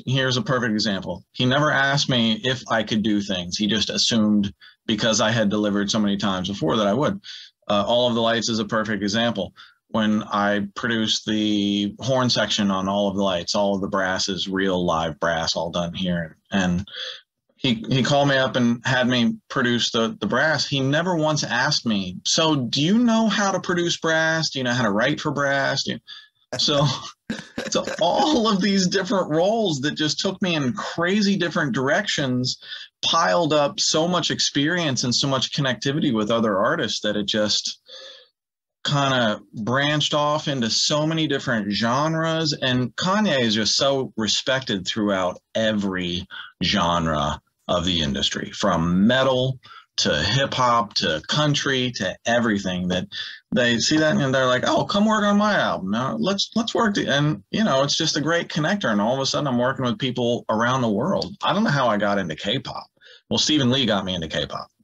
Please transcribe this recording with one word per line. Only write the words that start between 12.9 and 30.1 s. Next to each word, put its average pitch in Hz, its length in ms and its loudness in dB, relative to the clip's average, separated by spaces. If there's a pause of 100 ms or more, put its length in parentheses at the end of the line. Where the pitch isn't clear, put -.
of 95 60 -2
the 101 80 0
Lights, 90 320 -2
all 101 180 2
of 95 80 -2
the 98 60 -2
brass 95 420 -2
is 95 180 -4
real 95 380 0
live 80 340 0
brass, 82 360 -2
all 85 160 -4
done 85 220 -4
here. 87 440 -4 (140)
And 92 360 0 (720)
he, 247 300 0
he 131 140 2
called 143 260 4
me 135 80 4
up 131 180 2
and 120 300 2
had 127 220 2
me 117 280 2 (140)
produce 120 420 0
the, 113 300 0
the 104 60 -2
brass. 139 400 0
He 139 120 -2
never 156 360 0
once 151 280 0
asked 123 440 -2
me, 95 360 -2
"So 160 320 2
do 135 260 -2
you 196 180 4
know 226 300 4
how 202 220 0
to 185 80 0
produce 175 380 -2
brass? 160 540 0
Do 135 80 -6
you 127 40 -2
know 120 100 0
how 123 100 0
to 107 80 2
write 127 280 0
for 156 120 -4
brass?" 135 520 0
Do 127 100 -4
you, 113 60 -10 (600)
so, 147 260 2 (400)
<laughs> - 460 -8
so - 120 0 (160)
all 247 480 4
of 202 140 4
these 196 260 4
different 185 440 0
roles 180 500 2
that 143 140 -2
just 151 240 -2